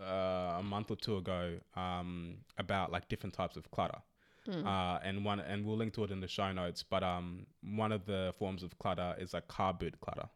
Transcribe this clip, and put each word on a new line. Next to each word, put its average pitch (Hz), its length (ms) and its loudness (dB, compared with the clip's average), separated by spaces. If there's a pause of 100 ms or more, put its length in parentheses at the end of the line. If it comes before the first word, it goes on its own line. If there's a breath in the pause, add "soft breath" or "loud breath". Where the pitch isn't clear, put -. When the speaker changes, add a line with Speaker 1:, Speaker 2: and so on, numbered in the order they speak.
Speaker 1:
uh, 92 580 2
a 95 40 0
month 104 280 -2
or 107 60 0
two 107 200 0
ago, 87 420 0 (160)
um, 90 640 -2 (200)
about, 95 340 2
like, 87 160 -2
different 101 260 -4
types 90 220 -2
of 80 140 -12
clutter. - 300 0 (460 soft breath)
Speaker 2:
Mm. 175 200 -2
Speaker 1:
Uh, 92 360 4
and 98 220 0
one, 101 160 2
and 98 240 -2
we'll 107 120 2
link 110 180 0
to 110 100 0
it 98 60 -2
in 95 100 -2
the 92 80 -4
show 98 240 2
notes, 90 300 -2
but, 92 200 2
um, 90 440 0 (160)
one 107 300 2
of 101 140 0
the 95 320 2
forms 95 240 0
of 87 160 -8
clutter 90 400 2
is, 92 160 -6
like, - 140 -2
car 92 260 4
boot - 260 -4
clutter. - 360 -6